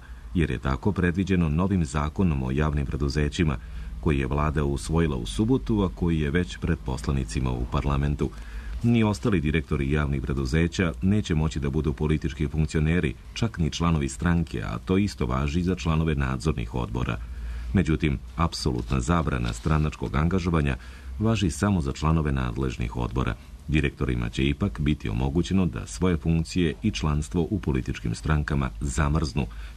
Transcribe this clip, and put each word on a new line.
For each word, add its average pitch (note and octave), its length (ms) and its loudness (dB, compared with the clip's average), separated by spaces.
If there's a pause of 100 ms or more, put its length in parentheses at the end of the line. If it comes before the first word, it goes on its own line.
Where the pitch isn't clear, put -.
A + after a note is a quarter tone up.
(340)
jer D2+ 160 2
je B1 80 -2
tako C2+ 340 0
predviđeno F2 560 2
novim F2+ 360 2
zakonom D2+ 580 0
o B1+ 80 -2
javnim D2 360 2
preduzećima, C#2+ 720 0 (440)
koji D2+ 180 2
je C2 80 0
vlada D2 380 0
usvojila D2 520 0
u A#1 100 -6
subotu, A2 560 2
a F2+ 120 4
koji E2+ 260 2
je C#2+ 100 0
već F2 280 0
pred D#2+ 280 0
poslanicima B1+ 640 -2
u A#1+ 220 -2
parlamentu. C#2+ 580 0 (520)
Ni A#2 220 4
ostali G#2 360 2
direktori D2 500 0
javnih C#2+ 320 2
preduzeća D#2 720 0 (100)
neće G2 320 2
moći D#2 260 0
da C2+ 100 -2
budu D2 220 0
politički D2+ 560 0
funkcioneri, D#2 680 2 (200)
čak - 240 -2
ni D2+ 120 0
članovi D#2+ 380 2
stranke, E2 540 0
a G#1 160 -4
to F#2+ 200 0
isto G2+ 280 0
važi C#2+ 360 0
za F2+ 120 2
članove D#2+ 400 2
nadzornih C2 600 0
odbora. A#1 420 -2 (580)
Međutim, D#2 440 2 (180)
apsolutna C2 640 0
zabrana C2 520 0
stranačkog D2+ 640 0
angažovanja E2 600 2 (440)
važi G#2+ 300 2
samo G2 300 2
za C2+ 120 -2
članove D2+ 400 2
nadležnih A#1+ 640 -2
odbora. A#1+ 380 -2 (340)
Direktorima C2 600 0
će C2 140 -2
ipak C#2+ 380 0
biti D2 280 0
omogućeno D#2 580 2
da G1+ 200 -4
svoje F2+ 300 0
funkcije E2 640 2
i G#2+ 80 2
članstvo D2+ 500 0 (100)
u F#2+ 140 0
političkim B1+ 500 -2
strankama C#2+ 540 0 (120)
zamrznu, C#2+ 640 0 (320)